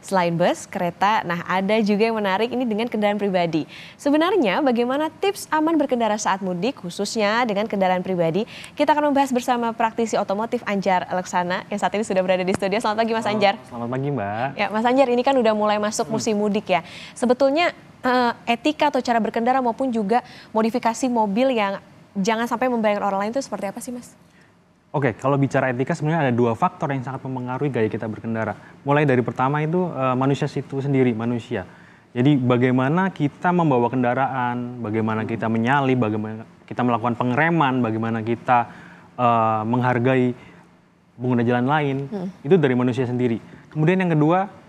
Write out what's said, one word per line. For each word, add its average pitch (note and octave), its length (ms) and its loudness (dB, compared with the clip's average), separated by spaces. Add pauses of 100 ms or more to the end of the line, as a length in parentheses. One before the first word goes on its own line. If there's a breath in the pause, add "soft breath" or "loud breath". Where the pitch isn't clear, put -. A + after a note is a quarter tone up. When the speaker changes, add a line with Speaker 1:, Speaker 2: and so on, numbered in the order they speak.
Speaker 1:
Selain F3 320 0
bus, G#3 320 0
kereta, F#3+ 560 0
nah F3 240 -2
ada F#3+ 320 0
juga G#3 240 2
yang A3+ 80 0
menarik G#3+ 400 0
ini B3 160 -2
dengan A3 160 -2
kendaraan G#3 320 0
pribadi. F3 480 0 (320 loud breath)
Sebenarnya D#4 640 2
bagaimana C4 480 0
tips - 400 -4
aman D#4 320 2
berkendara A3+ 400 0
saat F#3+ 240 -2
mudik, F3+ 320 -2
khususnya G3+ 720 -2
dengan G3+ 160 0
kendaraan F#3 400 0
pribadi? F3 400 0 (320 loud breath)
Kita D4 160 2
akan D4 160 2
membahas C#4 240 2
bersama A#3+ 400 0
praktisi A3+ 420 -2
otomotif G#3 540 -2
Anjar F#3+ 400 0
Laksana F3+ 640 -2
yang G3+ 80 -4
saat G3 160 -2
ini G#3+ 80 -2
sudah F#3+ 160 0
berada F#3 240 2
di F#3 80 0
studio. G3 240 -2
Selamat A3 240 -2
pagi, A3+ 160 0
Mas A3 80 -4
Speaker 2:
Halo, G#3 80 -2
Speaker 1:
Anjar. G3+ 220 2 (100)
Speaker 2:
selamat A#2 240 -8
pagi, C3 240 -4
Mbak. A2 340 -4 (140)
Speaker 1:
Ya, G3+ 80 0
Mas G#3+ 160 -2
Anjar, B3+ 240 4
ini A#3+ 160 0
kan C#4 80 2
udah A3 240 2
mulai G#3 240 0
masuk G#3+ 240 -2
Speaker 2:
Hmm. A3 160 -4
Speaker 1:
musim G#3+ 160 0
mudik G#3 320 -2
ya. F3 160 0 (320 loud breath)
Sebetulnya, C#4 560 2 (320)
eh, B3 480 0
etika D4 400 0
atau C4 80 0
cara A#3+ 160 0
berkendara A#3 480 0
maupun A#3+ 240 -2
juga A3+ 320 0 (320 loud breath)
modifikasi A3+ 560 0
mobil A#3 420 2
yang G3+ 300 -2 (320)
jangan A3 320 0
sampai B3+ 240 0
membahayakan G#3+ 400 0
orang G3 160 0
lain A3 80 -4
itu C4+ 80 -2
seperti G3+ 320 -8
apa A#3+ 80 -12
sih, - 80 -12
Mas? A#3+ 240 -14 (840 soft breath)
Speaker 2:
Oke, C#3 160 0
kalau C3 240 -2
bicara C3 400 0
etika C3 160 -4
sebenarnya D3+ 400 0
ada A#2+ 80 2
dua A#2+ 160 2
faktor F3 320 -2
yang C3+ 160 -4
sangat C3 160 -10
mempengaruhi B2+ 480 -6
gaya A#2+ 240 0
kita A2+ 160 -6
berkendara. A2 480 -4 (320 loud breath)
Mulai C#3+ 160 4
dari B2 240 2
pertama C3 320 -2
itu, E3 320 -2
eh, C3 240 -2
manusia C3+ 320 0
situ C#3 320 -6
sendiri, C3 320 2
manusia. A2+ 560 -4 (480 loud breath)
Jadi C3+ 240 4
bagaimana B2+ 720 2
kita D3+ 400 -2
membawa C#3 400 4
kendaraan, B2 880 -2
bagaimana A2 480 -2
kita A2 240 -4
menyalip, B2+ 480 2
bagaimana A2 480 -4 (160)
kita A#2+ 240 -4
melakukan A#2 320 0
pengereman, C3+ 640 2
bagaimana A2+ 400 -2
kita, A#2 480 0 (480 loud breath)
eh, A2+ 460 2
menghargai B2 680 2 (880 loud breath)
pengguna B2 240 0
jalan B2 240 2
lain, C#3+ 300 0 (100)
Speaker 1:
Hmm. F#3+ 240 -8 (160)
Speaker 2:
itu E3+ 80 6
dari C#3 200 4
manusia B2 280 2
sendiri. A#2+ 400 0 (320 loud breath)
Kemudian D#3+ 240 2
yang F3+ 160 2
kedua E3 320 4 (220)